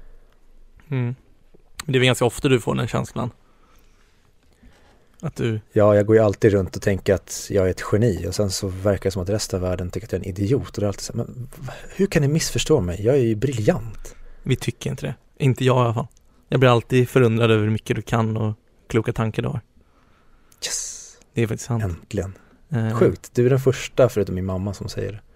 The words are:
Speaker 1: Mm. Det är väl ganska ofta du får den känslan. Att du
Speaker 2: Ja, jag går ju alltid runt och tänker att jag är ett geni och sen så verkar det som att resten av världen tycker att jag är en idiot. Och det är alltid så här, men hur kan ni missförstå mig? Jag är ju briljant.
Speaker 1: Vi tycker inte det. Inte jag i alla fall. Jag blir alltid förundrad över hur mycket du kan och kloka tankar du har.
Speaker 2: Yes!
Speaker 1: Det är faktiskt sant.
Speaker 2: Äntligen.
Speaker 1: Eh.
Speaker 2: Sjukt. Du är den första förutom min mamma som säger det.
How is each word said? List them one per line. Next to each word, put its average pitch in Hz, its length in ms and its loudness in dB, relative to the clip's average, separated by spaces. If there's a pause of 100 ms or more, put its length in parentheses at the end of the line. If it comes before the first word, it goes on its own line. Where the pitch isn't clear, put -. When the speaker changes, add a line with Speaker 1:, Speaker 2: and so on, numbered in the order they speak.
(880)
Speaker 1:
Mm. 127 260 -2 (720)
Det 143 60 -4
är 131 80 4
väl 127 60 4
ganska 127 180 2
ofta 120 240 0
du 131 120 4
får 139 140 -2
den 127 140 -2
känslan. 123 420 -4 (1900)
Att 156 160 -10
du 113 240 -2 (120)
Speaker 2:
Ja, 104 240 6
jag 101 100 4
går 110 100 6
ju 110 60 8
alltid 104 300 4
runt 95 240 0
och 92 60 -10
tänker 98 320 2
att - 360 -6
jag 95 160 2
är 92 40 2
ett 90 120 -4 (100)
geni 101 360 2
och 90 60 -6
sen 104 160 0
så 95 180 -4
verkar 95 360 -2
det 95 60 0
som 95 120 -4
att 85 60 -8
resten 101 360 -2
av 90 40 -2
världen 90 220 -4
tycker - 160 -8
att - 60 -10
jag 92 100 -2
är - 20 -10
en 95 60 -8
idiot. 101 460 0
Och - 40 -4
det 104 60 0
är - 20 0
alltid - 120 -6
så - 120 -12
här, 117 120 -4
men 123 240 -14 (480)
hur 196 100 2
kan 165 160 2
ni 135 60 2
missförstå 151 520 0
mig? 87 240 -4
Jag 123 100 4
är 147 60 4
ju 113 140 2
briljant. 110 800 -2 (280)
Speaker 1:
Vi 127 140 0
tycker - 340 -6
inte 135 160 -8
det. 131 80 -6 (240)
Inte 131 260 0
jag 127 120 4
i 127 40 4
alla 117 140 2
fall. - 120 -4 (420)
Jag 135 120 2
blir 127 100 6
alltid 120 380 2
förundrad 117 420 4
över 110 140 4
hur 107 60 0
mycket 110 260 -2
du 110 60 -6
kan 110 340 -2
och 110 180 -2 (340)
kloka 110 240 0
tankar 110 300 -2
du 127 60 -2
har. 131 120 -8 (1040)
Speaker 2:
Yes! - 540 -10 (160)
Speaker 1:
Det 120 80 0
är 113 40 0
faktiskt 117 200 -6
sant. 117 180 -4
Speaker 2:
Äntligen. 95 500 -6 (360)
Speaker 1:
Eh. 113 280 -2
Speaker 2:
Sjukt. - 360 0
Du 123 120 4
är 123 40 4
den 131 100 2
första 127 480 2
förutom 98 260 -2
min 92 100 -4
mamma 95 300 -4
som - 140 -10
säger 101 240 -8
det. 104 80 -14 (160)